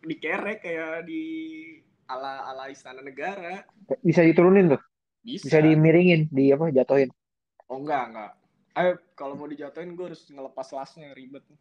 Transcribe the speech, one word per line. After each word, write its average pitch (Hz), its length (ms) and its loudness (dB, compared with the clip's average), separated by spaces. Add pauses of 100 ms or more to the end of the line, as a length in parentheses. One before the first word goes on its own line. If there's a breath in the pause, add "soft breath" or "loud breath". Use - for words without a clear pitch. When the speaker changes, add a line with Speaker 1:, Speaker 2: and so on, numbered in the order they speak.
Speaker 1:
dikerek 190 600 -8
kayak 165 420 -10
di 160 180 -10 (840)
ala-ala 135 640 -12
istana 131 320 -20
negara. 175 640 -12 (360)
Speaker 2:
Bisa 175 200 2
diturunin 175 520 6
tuh? 120 80 0 (400)
Speaker 1:
Bisa. 131 240 -12
Speaker 2:
Bisa 156 160 2
dimiringin, 156 680 4
di 135 200 2
apa, 147 240 2
jatuhin? 131 400 2 (560)
Speaker 1:
Oh, 127 80 -12
enggak, 139 320 -6
enggak. 110 240 -16 (400)
Ayo, 180 200 0 (200)
kalau 139 240 -12
mau 147 80 -12
dijatuhin 147 480 -14
gue 175 160 -12
harus 165 160 -18
ngelepas 135 480 -14
lasnya, 139 400 -16
ribet. 135 320 -20 (160)